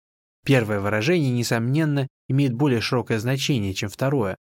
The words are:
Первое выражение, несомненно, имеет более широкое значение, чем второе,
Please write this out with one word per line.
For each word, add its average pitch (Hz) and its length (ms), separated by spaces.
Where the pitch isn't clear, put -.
Первое 110 360
выражение, 123 520
несомненно, 131 760
имеет 135 260
более 123 280
широкое 117 380
значение, 120 560
чем 107 140
второе, 131 580